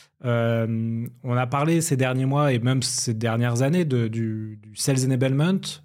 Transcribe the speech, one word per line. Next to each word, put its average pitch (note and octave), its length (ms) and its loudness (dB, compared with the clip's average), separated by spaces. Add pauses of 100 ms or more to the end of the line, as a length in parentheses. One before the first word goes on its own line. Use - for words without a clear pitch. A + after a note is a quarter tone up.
(240)
Euh, A2+ 800 0 (160)
on A#2+ 140 -2
a B2+ 100 0
parlé D3+ 340 2
ces D3 160 0
derniers C3 300 0
mois C#3+ 260 2
et B2 60 2
même B2+ 240 2
ces - 320 -4
dernières A#2 480 0
années E3+ 220 2
de, A#2+ 240 0
du, A2 520 -6
du G#2+ 140 -20
sales C3 300 0
enablement. C3+ 560 0 (240)